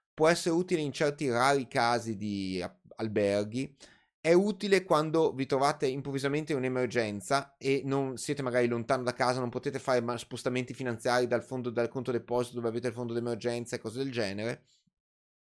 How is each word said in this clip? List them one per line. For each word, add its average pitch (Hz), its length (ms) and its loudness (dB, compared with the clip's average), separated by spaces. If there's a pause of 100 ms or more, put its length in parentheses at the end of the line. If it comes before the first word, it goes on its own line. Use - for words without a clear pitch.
(140)
può 156 140 4
essere 170 260 2
utile 180 280 0
in 143 100 -2
certi 147 400 0
rari 127 360 4
casi 117 480 0
di 98 460 -4
a-, 90 180 -8 (180)
alberghi, 107 800 0 (460)
è 160 120 4
utile 196 500 4
quando 160 500 4
vi 131 120 -2
trovate 143 420 2
improvvisamente 139 640 -2
in 143 80 0
un'emergenza 127 1000 -2
e 135 280 0
non 135 320 0
siete 143 240 -4
magari 123 260 2
lontano 120 360 0
da 123 100 0
casa, 127 260 0
non 123 100 -2
potete 131 300 -4
fare 123 220 2
ma-, 117 160 -4
spostamenti 123 580 -4
finanziari 123 500 0
dal 117 180 0
fondo, 123 280 -6
dal 117 180 0
conto 127 220 -4
deposito 120 440 -2
dove 117 120 -2
avete 117 200 -2
il 113 60 -2
fondo 117 200 -6
d'emergenza 120 640 -4
e 113 40 -8
cose 113 180 -8
del 135 140 -4
genere, 113 540 -4 (880)